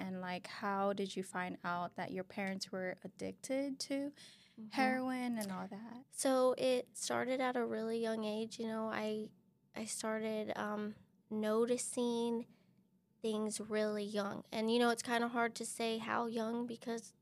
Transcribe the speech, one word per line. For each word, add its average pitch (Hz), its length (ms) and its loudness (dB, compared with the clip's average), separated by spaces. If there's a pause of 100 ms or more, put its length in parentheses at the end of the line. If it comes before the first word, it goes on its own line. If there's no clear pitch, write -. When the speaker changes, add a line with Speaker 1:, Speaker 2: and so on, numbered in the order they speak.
Speaker 1:
and, 185 200 -4
like, 180 280 -6
how 202 460 0
did 196 200 -2
you 185 80 -2
find 185 420 -4
out 175 300 -2
that - 160 -4
your 185 140 -4
parents 190 480 -4
were 185 320 -2
addicted 262 760 -4
to 277 320 -2 (480)
Speaker 2:
Mm-hmm. 220 120 -12
Speaker 1:
heroin 254 680 2
and 202 140 -2
all 185 180 -4
that? 226 400 -12
Speaker 2:
So 254 480 6
it 254 360 2
started 247 460 0
at 254 160 2
a 240 80 2
really 226 380 0
young 226 220 0
age. 214 340 -4
You 226 80 -2
know, 220 260 -2
I, 214 340 -2 (500)
I 226 80 -4
started, 220 720 -2
um, 208 400 -2 (340)
noticing 233 1160 2 (760)
things 214 380 0
really 214 420 0
young. 202 480 -2
And, 220 220 2
you 240 80 8
know, 240 100 8
it's 226 140 2
kinda 240 240 2
hard 233 280 2
to 226 80 -6
say 226 340 -2
how 226 280 2
young 233 400 0
because 233 560 -6